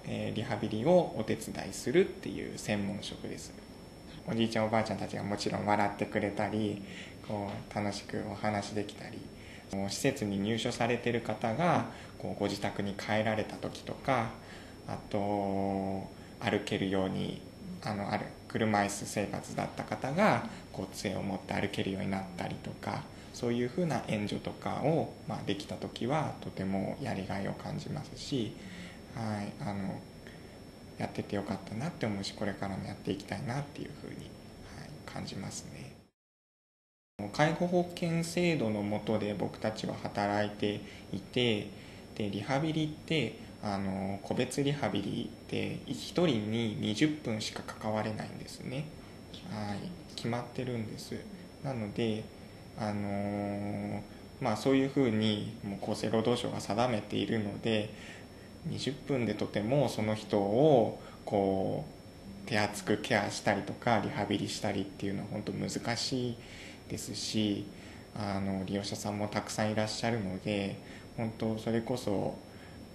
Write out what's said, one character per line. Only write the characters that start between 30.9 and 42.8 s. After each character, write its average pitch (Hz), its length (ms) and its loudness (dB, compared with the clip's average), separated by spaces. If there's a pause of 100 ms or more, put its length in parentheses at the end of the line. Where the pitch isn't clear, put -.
や - 80 0
っ - 20 -10
て - 140 -4
て - 120 -2
よ 98 60 2
か 98 140 -2
っ - 100 0
た - 100 -8
な 131 120 -2
っ 170 40 -4
て - 140 -2
思 101 160 0
う - 20 -4
し、 - 100 -6
こ 107 120 -2
れ 98 80 2
か 98 140 -2
ら 95 100 -2
も 98 80 -4
や 101 80 -6
っ - 40 -8
て - 140 -2
い 95 60 0
き - 80 -10
た - 100 -4
い - 100 -2
な 127 140 -2
っ 143 40 -2
て - 180 -8
い - 60 -4
う - 20 -10 (120)
ふ - 40 -10
う - 60 -8
に、 - 40 -10
は - 60 -10
い、 - 680 -14 (160)
感 92 200 -6
じ 95 100 -6
ま 98 160 -6
す - 140 -8
ね。 95 300 -12 (1400)
介 160 260 6
護 175 100 4
保 175 260 4
険 165 300 2
制 170 340 4
度 113 120 2
の 104 140 2
下 104 340 2
で 104 160 2
僕 107 260 -2
た 110 120 2
ち - 160 -2
は 107 80 -2
働 104 500 2
い 101 60 0
て 104 300 2 (320)
い 190 60 -2
て、 117 480 2 (480)
で、 104 140 0
リ 98 120 -2
ハ 135 180 2
ビ 160 140 2
リ 160 120 2